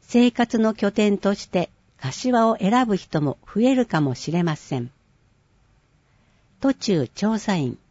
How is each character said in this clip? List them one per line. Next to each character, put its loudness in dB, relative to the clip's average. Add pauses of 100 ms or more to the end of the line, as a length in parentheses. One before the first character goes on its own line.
生 2
活 -2
の 2
拠 0
点 2
と 0
し -16
て -4 (280)
柏 0
を 0
選 2
ぶ 0
人 -4
も -2
増 -2
え 4
る 0
か 0
も 0
し -10
れ 0
ま -2
せ -8
ん。 -8 (1700)
途 2
中 -2
調 -2
査 -2
員。 -4 (120)